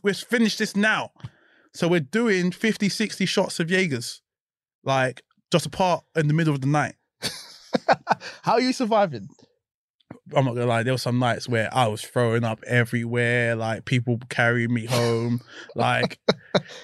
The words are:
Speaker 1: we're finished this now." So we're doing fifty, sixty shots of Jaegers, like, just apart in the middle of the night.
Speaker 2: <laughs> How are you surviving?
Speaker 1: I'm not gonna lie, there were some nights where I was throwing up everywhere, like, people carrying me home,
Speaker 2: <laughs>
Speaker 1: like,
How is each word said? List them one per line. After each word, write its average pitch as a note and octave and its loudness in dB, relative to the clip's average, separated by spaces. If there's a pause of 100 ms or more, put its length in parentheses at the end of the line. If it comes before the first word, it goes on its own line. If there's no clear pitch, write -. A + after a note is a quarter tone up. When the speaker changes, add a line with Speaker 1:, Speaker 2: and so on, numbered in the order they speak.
Speaker 1:
we're G3 0
finished A#3 0
this G#3+ -4
now." G3+ 0 (640)
So F3 0
we're F3 4
doing F#3 2
fifty, G#3 0
sixty G3 -2
shots - -2
of E3 -2
Jaegers, E3+ -2 (640)
like, C3 0 (300)
just D#3+ 2
apart F3 0 (120)
in D#3+ 2
the D3+ 2
middle D#3 2
of C3+ -6
the C3 -2
night. D3 0 (260)
Speaker 2:
<laughs> - -6 (1120)
How F#3 0
are A#3+ 4
you B3+ 2
surviving? G3+ 0 (1080)
Speaker 1:
I'm C#3+ 4
not B2 0
gonna B2 0
lie, A#2 2
there B2+ 0
were B2+ 0
some B2 -2
nights A#2+ 0
where A2+ -2
I B2 2
was G#2+ -4
throwing A#2 0
up A2 -4
everywhere, A#2+ 0
like, A2 -4
people A#2+ 0
carrying A#2+ 2
me A2+ -2
home, A#2 0 (200)
Speaker 2:
<laughs> - -20
Speaker 1:
like, A#2+ 0 (640)